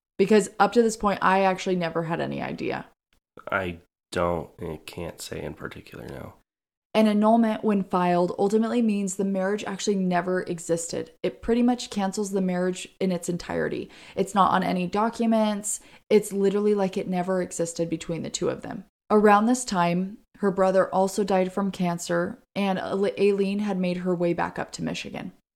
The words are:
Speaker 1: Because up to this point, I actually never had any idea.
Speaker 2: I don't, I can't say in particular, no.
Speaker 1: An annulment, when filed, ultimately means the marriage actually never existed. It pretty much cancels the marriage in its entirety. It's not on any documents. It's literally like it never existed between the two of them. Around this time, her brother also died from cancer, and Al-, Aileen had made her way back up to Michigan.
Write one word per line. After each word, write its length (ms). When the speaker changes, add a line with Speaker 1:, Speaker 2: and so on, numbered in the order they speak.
Speaker 1:
Because 320
up 140
to 80
this 140
point, 240
I 200
actually 340
never 300
had 160
any 200
idea. 460
Speaker 2:
I 260
don't, 400
I 240
can't 380
say 180
in 140
particular, 540
no. 260
Speaker 1:
An 140
annulment, 560
when 220
filed, 520
ultimately 460
means 320
the 100
marriage 400
actually 300
never 480
existed. 680
It 180
pretty 220
much 260
cancels 440
the 80
marriage 480
in 140
its 160
entirety. 640
It's 180
not 160
on 140
any 240
documents. 920
It's 220
literally 420
like 220
it 100
never 340
existed 480
between 360
the 40
two 200
of 140
them. 220
Around 380
this 180
time, 540
her 120
brother 420
also 300
died 300
from 180
cancer, 720
and 220
Al-, 280
Aileen 420
had 180
made 200
her 180
way 160
back 260
up 140
to 120
Michigan. 460